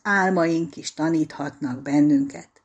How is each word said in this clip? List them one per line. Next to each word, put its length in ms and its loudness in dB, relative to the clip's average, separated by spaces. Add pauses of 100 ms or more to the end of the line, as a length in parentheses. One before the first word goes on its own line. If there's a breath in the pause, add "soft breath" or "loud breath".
álmaink 720 0
is 180 -14
taníthatnak 880 -4
bennünket. 680 2 (160)